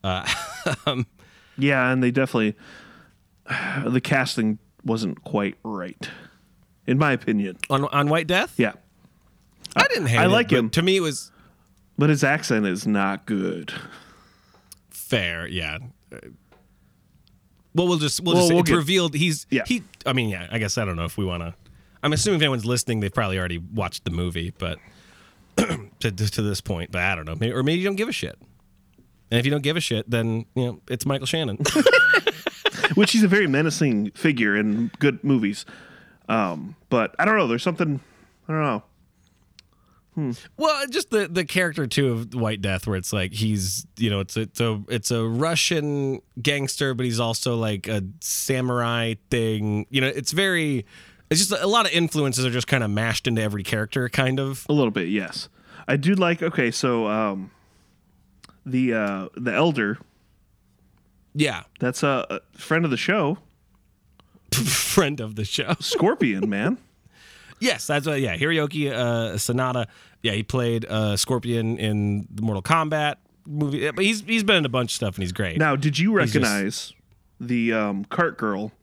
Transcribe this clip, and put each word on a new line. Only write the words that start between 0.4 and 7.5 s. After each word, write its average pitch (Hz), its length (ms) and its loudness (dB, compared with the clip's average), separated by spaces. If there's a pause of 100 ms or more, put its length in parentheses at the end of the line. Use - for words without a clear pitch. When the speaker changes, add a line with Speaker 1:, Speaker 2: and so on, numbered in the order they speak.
Speaker 1:
<laughs> - 280 -4
um, 127 200 -2 (520)
Speaker 2:
Yeah, 135 340 4
and 127 100 2
they 123 80 4
definitely, 120 460 2 (920)
<sighs> - 380 -4
the 123 180 0
casting 120 560 0 (240)
wasn't 110 420 -2
quite 101 380 -2
right, 95 460 -10 (800)
in 127 120 4
my 147 140 4
opinion. 104 460 0 (100)